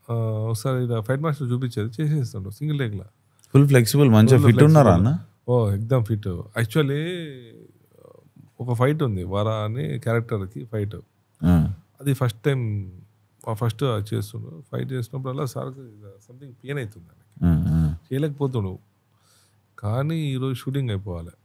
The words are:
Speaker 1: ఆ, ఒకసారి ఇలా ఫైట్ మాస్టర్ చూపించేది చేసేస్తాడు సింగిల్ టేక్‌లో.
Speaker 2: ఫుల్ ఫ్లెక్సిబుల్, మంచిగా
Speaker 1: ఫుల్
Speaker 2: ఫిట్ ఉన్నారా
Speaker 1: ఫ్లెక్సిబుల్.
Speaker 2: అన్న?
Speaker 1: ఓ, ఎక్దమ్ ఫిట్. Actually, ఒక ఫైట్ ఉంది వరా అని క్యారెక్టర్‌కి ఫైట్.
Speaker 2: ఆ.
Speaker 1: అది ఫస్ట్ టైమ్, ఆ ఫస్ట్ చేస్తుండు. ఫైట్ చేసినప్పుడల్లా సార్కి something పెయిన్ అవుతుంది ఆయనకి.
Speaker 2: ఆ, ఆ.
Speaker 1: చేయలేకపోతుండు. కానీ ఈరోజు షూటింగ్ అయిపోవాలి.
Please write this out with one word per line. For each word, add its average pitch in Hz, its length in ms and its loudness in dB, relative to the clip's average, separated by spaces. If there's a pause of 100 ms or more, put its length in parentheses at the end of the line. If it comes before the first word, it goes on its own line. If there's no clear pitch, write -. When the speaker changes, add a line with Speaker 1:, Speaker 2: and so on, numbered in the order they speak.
(120)
Speaker 1:
ఆ, - 40 -4
ఒకసారి 113 680 -4
ఇలా 117 180 -2
ఫైట్ 131 200 -4
మాస్టర్ 147 300 -4
చూపించేది 120 500 -4
చేసేస్తాడు 123 480 -4
సింగిల్ 147 300 -6
టేక్‌లో. 104 240 -6 (500)
Speaker 2:
ఫుల్ 143 140 8
ఫ్లెక్సిబుల్, 139 420 6
మంచిగా 110 320 8
Speaker 1:
ఫుల్ 113 120 6
Speaker 2:
ఫిట్ 127 100 8
ఉన్నారా 151 200 8
Speaker 1:
ఫ్లెక్సిబుల్. 95 240 6
Speaker 2:
అన్న? 160 180 -2 (240)
Speaker 1:
ఓ, 117 220 0
ఎక్దమ్ 113 340 -2
ఫిట్. 101 220 -4
Actually, 135 800 -4 (1500)
ఒక 123 120 -2
ఫైట్ 143 300 2
ఉంది 101 200 -2
వరా 101 280 -2
అని 110 480 -6
క్యారెక్టర్‌కి 117 680 -4
ఫైట్. 104 300 -6 (480)
Speaker 2:
ఆ. 85 300 2 (280)
Speaker 1:
అది 139 120 -2
ఫస్ట్ 123 300 -4
టైమ్, 107 480 -4 (580)
ఆ 113 40 -4
ఫస్ట్ 113 300 -4 (300)
చేస్తుండు. 113 580 -10
ఫైట్ 123 200 -8
చేసినప్పుడల్లా 131 540 -8
సార్కి 131 340 -10 (520)
something 131 220 -20
పెయిన్ 139 260 -12
అవుతుంది 107 260 -12
ఆయనకి. - 400 -8
Speaker 2:
ఆ, 82 280 2
ఆ. 80 220 2 (180)
Speaker 1:
చేయలేకపోతుండు. 135 680 -4 (1000)
కానీ 139 400 -4
ఈరోజు 131 340 -4
షూటింగ్ 131 360 -6
అయిపోవాలి. 92 400 -8 (160)